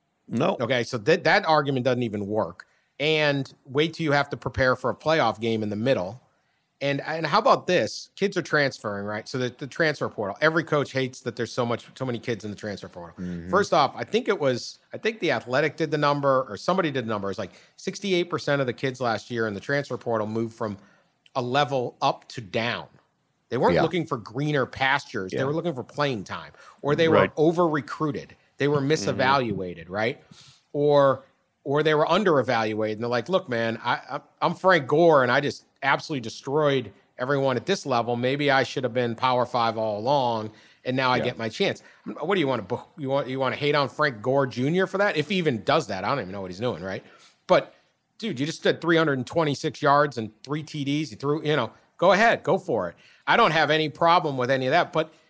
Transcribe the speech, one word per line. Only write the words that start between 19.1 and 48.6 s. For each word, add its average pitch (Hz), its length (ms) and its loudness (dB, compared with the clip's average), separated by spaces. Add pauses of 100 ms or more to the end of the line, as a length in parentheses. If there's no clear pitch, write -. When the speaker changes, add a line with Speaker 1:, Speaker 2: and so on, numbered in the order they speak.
Speaker 2:
year 113 160 -2
in 104 80 -4
the 95 60 -8
transfer 143 360 -4
portal 113 300 -2
moved 113 280 -4
from 104 220 -6 (580)
a 135 60 -4
level 131 640 -2
up - 280 -2
to - 100 -14
down. 107 460 -4 (600)
They 113 80 -4
weren't 175 180 2
Speaker 3:
Yeah. 156 80 4
Speaker 2:
looking 165 220 -2
for 127 140 -6
greener 135 480 -4
pastures. 131 640 -2
They 127 60 -2
Speaker 3:
Yeah. 131 60 -2
Speaker 2:
were 143 100 -2
looking 165 200 -4
for 120 100 -8
playing 131 400 -4
time, 82 280 -12 (300)
or 147 140 0
they 165 120 4
Speaker 1:
Right. 98 220 4
Speaker 2:
were 151 140 0
over-recruited. 156 920 0 (240)
They 143 100 2
were 147 120 2
Speaker 3:
Mm-hmm. 139 100 0
Speaker 2:
misevaluated, 120 960 0
right? 110 340 -4 (500)
Or, 143 520 4 (380)
or 147 200 0
they 151 120 4
were 151 160 4
under-evaluated, 113 880 2
and 117 60 -4
they're 120 40 -2
like, 120 200 -2
"Look, 185 200 0
man, 113 340 -2
I, 143 180 0 (100)
I, 143 100 -6 (220)
I'm 165 120 2
Frank 180 320 4
Gore, 151 360 6
and 123 100 2
I 139 80 4
just 139 240 -4 (180)
absolutely 143 400 0
destroyed 135 680 -2 (280)
everyone 135 380 0
at 113 100 -6
this 190 180 -2
level. 120 320 0
Maybe 139 340 0
I 135 120 4
should 127 220 -6
have 113 100 -4
been 120 200 -2
Power 123 300 2
Five 113 320 0
all 110 220 -2
along, 117 520 0 (340)
and 131 120 -2
now 131 140 2
I 127 80 4
Speaker 3:
Yeah. 117 60 0
Speaker 2:
get 120 140 -4
my 113 100 -4
chance." 147 340 -2 (240)
What 165 280 -4
do 185 60 2
you 139 80 2
want 110 200 -2
to, 117 120 -4 (160)
you 139 140 -8
want, 135 180 0
you 131 100 -6
want 127 160 0
to 101 60 -8
hate 147 140 2
on 143 140 2
Frank 139 320 -2
Gore 135 260 0
Junior 143 400 0
for 190 120 -4
that? 196 180 2
If 147 120 -2
he 202 80 -2
even 143 260 0
does 139 260 2
that, 95 140 -6
I 104 60 -2
don't 135 120 0
even 90 120 -8
know 101 80 -8
what 92 100 -8
he's 90 100 -12
doing, 104 220 -4
right? 95 220 -8 (420)
But, 160 280 2 (440)
dude, 160 220 -6
you 147 60 -2
just - 160 -8